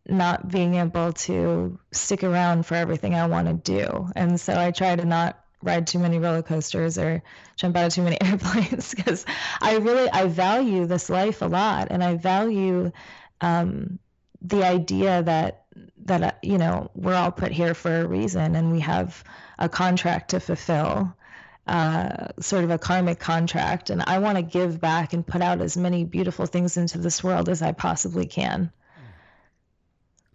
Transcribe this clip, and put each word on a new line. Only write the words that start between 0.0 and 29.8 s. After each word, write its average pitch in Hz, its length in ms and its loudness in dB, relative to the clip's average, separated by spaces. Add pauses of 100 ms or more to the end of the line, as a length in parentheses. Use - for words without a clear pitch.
not 180 420 0
being 180 280 2
able 170 360 0
to 175 680 -2 (140)
stick - 320 -2
around 175 420 2
for - 80 -4
everything 170 400 0
I 170 120 2
wanna 165 280 0
do. 180 600 -2
And 175 240 2
so 185 180 0
I 175 120 2
try 180 260 2
to 175 80 -2
not 170 360 0 (220)
ride 170 240 0
too 175 120 -2
many 170 200 2
roller 165 240 0
coasters 165 560 -2
or 165 240 -2 (340)
jump 175 200 0
out 175 100 4
of 170 80 2
too 180 80 0
many 170 180 2
<laughs> - 20 2
airplanes, 185 720 0
'cause 185 300 -2 (360)
I 220 180 2
really, 240 320 4
I 190 160 2
value 185 600 2
this 175 220 0
life 190 340 0
a 196 40 -2
lot, 190 440 0
and 180 140 2
I 175 120 2
value, 185 760 2 (480)
um, 175 580 0 (440)
the 196 200 2
idea 185 600 2
that, 165 420 0 (400)
that, 180 180 2
uh, 170 100 0 (100)
you 196 160 2
know, 170 360 0
we're 185 200 -2
all 180 180 2
put 185 180 -2
here 170 220 0
for 165 300 0
a 170 40 -2
reason, 180 500 0
and 165 160 2
we 165 80 2
have 160 440 -2 (340)
a 170 120 0
contract 180 600 0
to 180 100 0
fulfill, 170 760 -2 (500)
uh, 165 600 0 (120)
sort 180 240 0
of 170 60 0
a 170 80 2
karmic 180 400 0
contract. - 720 -2
And 185 180 -2
I 185 120 0
wanna 202 240 2
give 170 400 -2
back 165 320 0
and 170 120 -2
put 175 140 -2
out 175 220 2
as 170 160 -2
many 175 260 2
beautiful 180 400 -2
things 175 320 0
into 170 220 0
this 170 260 -2
world 175 240 2
as 170 140 0
I 165 100 0
possibly 170 540 -2
can. 165 440 -2 (1600)